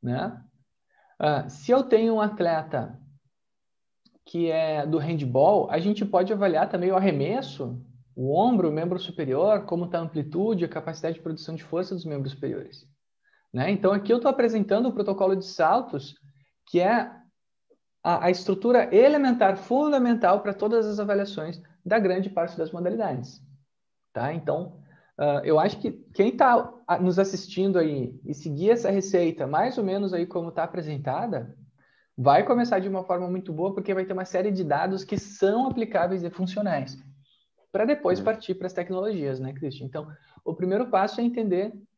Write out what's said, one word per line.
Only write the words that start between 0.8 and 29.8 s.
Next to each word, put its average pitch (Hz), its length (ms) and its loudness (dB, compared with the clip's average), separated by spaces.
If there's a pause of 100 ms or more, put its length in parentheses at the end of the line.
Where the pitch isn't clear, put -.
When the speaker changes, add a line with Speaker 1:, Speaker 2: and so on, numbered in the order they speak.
Speaker 1:
Ah, 147 300 0
se - 220 -4
eu 262 120 6
tenho 226 320 4
um 214 60 2
atleta 165 760 -2 (1300)
que 170 240 0
é 156 360 0
do 156 120 0
handball, 151 720 4
a 151 100 0
gente 202 260 0
pode 190 260 2
avaliar 190 380 2
também 180 220 0
o 190 40 2
arremesso, 165 880 0 (340)
o 131 200 -2
ombro, 196 340 4
o - 20 -4
membro 170 260 -4
superior, 170 680 0
como 175 220 -4
tá 175 120 -4
a - 20 -6
amplitude, 165 640 -2
a 160 60 -4
capacidade 160 460 -6
de - 60 -20
produção 160 340 -8
de - 80 -12
força 185 300 -4
dos 170 120 -8
membros 139 260 -6
superiores, - 560 -10 (640)
né? 135 180 0
Então, 196 200 2
aqui 202 220 2
eu 240 80 2
tô 240 80 2
apresentando 226 580 2
o 247 60 -2
protocolo 196 420 0
de 185 100 -6
saltos, 170 680 0 (500)
que - 140 0
é 208 320 2 (880)
a, 170 240 2
a 180 60 4
estrutura 196 640 2
elementar, 240 600 6
fundamental 240 840 2
pra 202 120 -4
todas 220 320 0
as 208 140 -4
avaliações 202 640 -4 (240)
da 208 140 2
grande 190 300 0
parte 170 280 -4
das 160 140 -4
modalidades, 180 720 -4 (720)
tá? 127 200 -4
Então, 160 480 -4 (360)
ah, 147 260 0
eu 156 160 4
acho 190 200 0
que 226 120 -4 (220)
quem 214 220 2
tá 247 380 4 (140)
a-, 170 120 2
nos 180 200 2
assistindo 190 580 0
aí 147 480 0
e - 80 -6
seguir 156 380 0
essa 233 180 2
receita, 185 560 2
mais 170 320 0
ou 233 60 -2